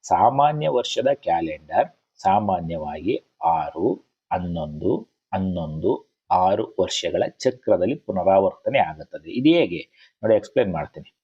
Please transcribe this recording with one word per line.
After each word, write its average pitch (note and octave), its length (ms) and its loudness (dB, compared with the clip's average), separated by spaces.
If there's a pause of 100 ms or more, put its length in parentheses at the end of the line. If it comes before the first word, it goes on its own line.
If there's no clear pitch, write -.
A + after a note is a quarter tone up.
ಸಾಮಾನ್ಯ C#3+ 680 2
ವರ್ಷದ B2 440 -2
ಕ್ಯಾಲೆಂಡರ್ D#2+ 760 -4 (300)
ಸಾಮಾನ್ಯವಾಗಿ E2 1000 -2 (200)
ಆರು, E2 500 0 (400)
ಹನ್ನೊಂದು, E2 760 -4 (260)
ಹನ್ನೊಂದು, F2+ 720 -4 (260)
ಆರು F#2+ 480 2
ವರ್ಷಗಳ F2+ 480 0
ಚಕ್ರದಲ್ಲಿ A2 680 0
ಪುನರಾವರ್ತನೆ E3+ 840 2
ಆಗುತ್ತದೆ. E2 520 -4
ಇದು B2+ 180 4
ಹೇಗೆ A#2+ 380 2 (360)
ನೋಡಿ, A2 120 6
ಎಕ್ಸ್ಪ್ಲೇನ್ G#2 380 0
ಮಾಡ್ತೀನಿ. D2+ 400 -10 (100)